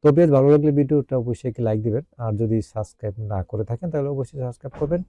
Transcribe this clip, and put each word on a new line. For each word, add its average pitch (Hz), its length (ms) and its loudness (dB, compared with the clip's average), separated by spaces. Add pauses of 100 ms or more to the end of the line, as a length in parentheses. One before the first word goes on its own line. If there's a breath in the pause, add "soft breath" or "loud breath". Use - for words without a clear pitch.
তো 151 60 4 (100)
বেশ 170 180 6
ভালো 135 180 6
লাগলে 151 260 4
ভিডিওটা 139 420 0
অবশ্যই 120 300 -6
একটি 123 160 -8
লাইক 107 180 0
দিবেন, 120 180 -2 (200)
আর 113 80 -4 (100)
যদি 113 160 0 (160)
সাবস্ক্রাইব 107 420 -8 (160)
না 98 80 -4 (100)
করে 107 200 -4
থাকেন 120 240 -6
তাহলে 143 220 -2
অবশ্যই 135 300 -8
সাবস্ক্রাইব 123 340 -12
করবেন। 165 300 -2